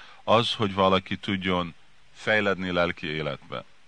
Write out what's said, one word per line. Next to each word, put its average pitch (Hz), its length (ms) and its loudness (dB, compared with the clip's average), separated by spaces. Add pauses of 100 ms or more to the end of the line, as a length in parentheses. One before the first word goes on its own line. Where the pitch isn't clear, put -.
(240)
az, 110 300 2
hogy 101 200 -2
valaki 95 440 2
tudjon 92 560 -2 (400)
fejledni 98 580 0
lelki 87 360 0
életbe. 76 560 -6 (240)